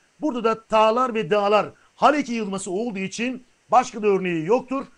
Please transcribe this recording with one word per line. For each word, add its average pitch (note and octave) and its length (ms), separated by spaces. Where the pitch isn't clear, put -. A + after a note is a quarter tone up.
burada B3+ 220
da A3 200
ta'lar A3 500
ve G#3+ 160
da'lar G3+ 400
hal C4 200
eki C#4 180
yığılması G3 380
olduğu G3+ 280
için A3+ 440
başka - 300
da G#3 60
örneği F3+ 380
yoktur. A#3+ 400